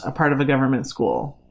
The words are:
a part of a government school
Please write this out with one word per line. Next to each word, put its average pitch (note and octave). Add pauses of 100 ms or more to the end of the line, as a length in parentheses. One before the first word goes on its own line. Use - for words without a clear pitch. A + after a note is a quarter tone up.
a C#3+
part D3
of C3+
a C#3+
government C3+
school - (140)